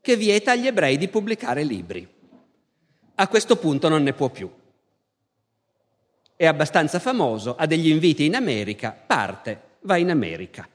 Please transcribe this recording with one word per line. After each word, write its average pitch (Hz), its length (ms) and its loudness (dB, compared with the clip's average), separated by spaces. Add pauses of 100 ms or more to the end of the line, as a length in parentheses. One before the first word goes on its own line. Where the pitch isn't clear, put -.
che 247 160 2
vieta 208 360 2
agli 240 140 0
ebrei 170 300 2
di 180 120 -2
pubblicare 196 540 -2
libri. 92 460 -6 (1080)
A 196 120 2
questo 214 280 2
punto 156 340 0
non 156 120 4
ne 139 120 0
può 131 160 -2
più. - 200 -12 (1800)
È 170 120 2
abbastanza 156 540 2
famoso, 123 540 -2
ha 160 120 -2
degli 160 240 2
inviti 156 340 2
in 165 100 0
America, 113 580 -4
parte, 104 680 -4 (200)
va 190 180 0
in 175 100 2
America. 92 680 -4